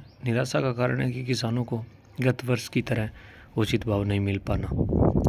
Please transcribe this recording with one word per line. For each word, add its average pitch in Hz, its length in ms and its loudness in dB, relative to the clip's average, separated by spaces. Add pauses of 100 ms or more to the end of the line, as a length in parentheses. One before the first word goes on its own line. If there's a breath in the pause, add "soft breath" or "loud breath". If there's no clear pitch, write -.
(260)
निराशा 131 360 0
का 131 120 0
कारण 123 280 0
है 127 100 0
कि 127 140 -6
किसानों 120 380 0
को 117 200 -4 (380)
गत 127 240 0
वर्ष 123 220 -2
की 123 140 0
तरह 110 280 -2 (480 loud breath)
उचित 110 300 0
भाव 101 160 2
नहीं 101 160 2
मिल 98 180 0 (100)
पाना। - 220 0 (600)